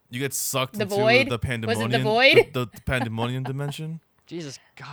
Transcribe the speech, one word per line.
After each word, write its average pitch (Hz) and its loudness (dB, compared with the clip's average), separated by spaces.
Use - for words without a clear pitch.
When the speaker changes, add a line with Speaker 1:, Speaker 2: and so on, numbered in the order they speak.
Speaker 1:
you 123 -6
get 135 -4
sucked - -2
Speaker 2:
The 214 -2
Speaker 1:
into 202 -4
Speaker 2:
void? 226 6
Speaker 1:
the - -4
Speaker 2:
Was 139 -2
it 226 -2
the - 2
Speaker 1:
pandemonium, - 0
Speaker 2:
void? 254 4
Speaker 1:
the, 123 -2
the - -18
pandemonium 123 -2
dimension? 143 -8
Speaker 3:
<laughs> - -20
Jesus, 160 -12
God, 131 -18